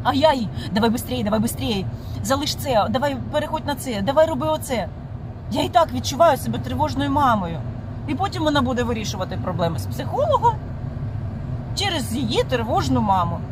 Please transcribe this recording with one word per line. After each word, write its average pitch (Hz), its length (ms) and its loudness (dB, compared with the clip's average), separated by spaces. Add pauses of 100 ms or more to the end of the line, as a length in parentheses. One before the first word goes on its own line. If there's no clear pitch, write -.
А 240 100 2
я 294 200 6
їй: 240 140 0 (240)
«Давай 220 180 2
бистрій, 254 340 -2
давай 208 160 2
бистрій, 220 460 0 (380)
залиш 277 320 0
це, 220 340 2
давай 262 280 0 (140)
переходь 302 340 -2
на 285 100 -2
це, 220 260 -4
давай 277 260 4
роби 311 200 -2
оце». 262 400 -2 (640)
Я 254 120 0
і - 60 0
так 330 220 6
відчуваю 262 460 4
себе 233 220 -2
тривожною 277 520 0
мамою. 220 480 2 (480)
І 294 80 -2
потім 381 280 -2
вона 285 180 4
буде 247 220 0
вирішувати 202 540 -4
проблеми - 420 -2
з - 60 -4
психологом 466 680 2 (1200)
через 330 400 0
її 285 280 0
тривожну 254 580 2
маму. 180 380 2 (120)